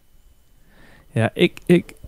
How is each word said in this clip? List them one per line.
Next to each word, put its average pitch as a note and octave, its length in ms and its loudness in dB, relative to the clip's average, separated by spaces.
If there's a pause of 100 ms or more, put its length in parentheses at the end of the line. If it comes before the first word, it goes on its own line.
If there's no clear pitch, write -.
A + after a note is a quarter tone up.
(1120)
Ja, A2 220 0
ik, - 320 -2
ik, - 280 0 (140)